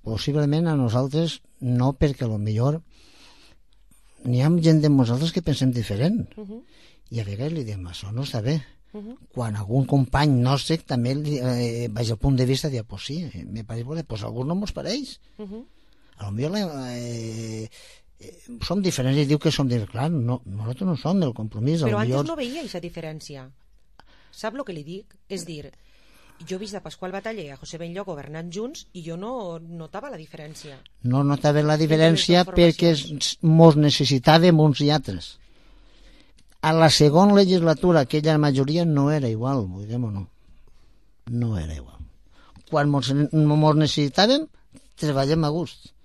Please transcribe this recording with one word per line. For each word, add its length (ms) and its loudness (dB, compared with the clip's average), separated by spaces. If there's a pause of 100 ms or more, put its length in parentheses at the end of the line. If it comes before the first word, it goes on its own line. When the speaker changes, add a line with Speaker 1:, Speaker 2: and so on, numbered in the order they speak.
Speaker 1:
Possiblement 680 -2
a 80 0
nosaltres 600 -2 (180)
no, 400 0
perquè 240 0
a 80 -2
lo 80 -4
millor 400 0 (1400)
n'hi 200 0
ha 60 4 (140)
gent 200 6
de 100 4
nosaltres 420 2
que 80 -2
pensem 320 0
diferent. 480 0 (140)
Speaker 2:
Mhm. 240 -14 (500)
Speaker 1:
I 80 -6
a 80 -6
vegades 260 -6
li 120 -6
diem, 220 -10
"Això 260 -12
no 100 -6
està 180 -6
bé". 200 -2 (320)
Speaker 2:
Mhm. 240 -16 (160)
Speaker 1:
Quan 220 -6
algun 300 0
company 460 2 (100)
nostre 360 0
també 380 -4
li, 220 -4
eh, 540 -4
vaja, 220 -4
el 40 -4
punt 200 2
de 80 2
vista, 240 -2
dia, 140 -6
"Pues 220 -14
sí, 180 -8
eh, 220 -12
me 180 -12
pareix 220 -10
bo, 100 -10 (120)
pues 160 -8
algú 220 -6
no 100 -4
mos 160 -6
pareix". 480 -8 (180)
Speaker 2:
Mhm. 260 -14 (540)
Speaker 1:
A 80 -14
lo 60 -10
millor, 240 -4 (360)
eh, 760 -10 (500)
eh, 200 -20 (220)
som 200 -2
diferents, 360 0
i 80 4
diu 120 2
que 140 0
som 160 0
diferents. 240 -2
Clar, 200 -4
no, 340 -2
nosaltres 420 -6
no 100 0
som 220 -2
del 140 0
Compromís, 500 -4
a 20 0
Speaker 2:
Però 60 2
Speaker 1:
lo 80 0
Speaker 2:
antes 100 0
Speaker 1:
millor 160 0
Speaker 2:
no 100 -6
veia 260 -8
aquesta 200 -10
diferència. 680 -14 (840)
Sap 240 -10
lo 100 -10
que 80 -12
li 100 -12
dic? 320 -16 (140)
És 160 -10
dir, 260 -14 (760)
jo 80 -8
he 40 -8
vist 160 -12
a 40 -8
Pasqual 320 -12
Batalla 320 -10
i 80 -14
a 80 -18
José 180 -16
Benlloc 300 -10
governant 460 -12
junts 400 -10
i 100 -16
jo 140 -10
no 420 -10
notava 500 -14
la 80 -14
diferència. 600 -18 (260)
Speaker 1:
No 200 2
notava 360 2
la 140 2
Speaker 2:
Entre 0 -
les 100 2
Speaker 1:
diferència 640 4
Speaker 2:
dos 100 -14
Speaker 1:
perquè 380 6
Speaker 2:
formacions. 340 -4
Speaker 1:
s-, 140 -6
mos 340 10
necessitàvem 840 4
uns 220 4
i 80 2
altres. 440 -4 (1300)
A 120 2
la 160 8
segona 460 6
legislatura, 680 4
aquella 360 2
majoria 480 2
no 260 2
era 180 0
igual, 380 -2
vulguem 360 -8
o 80 -6
no. 140 -8 (1040)
No 300 -4
era 180 -8
igual. 240 -18 (720)
Quan 200 2
mos, 220 0 (220)
mos 420 4
necessitàvem, 720 2 (480)
treballem 480 0
a 60 2
gust. 420 -8 (140)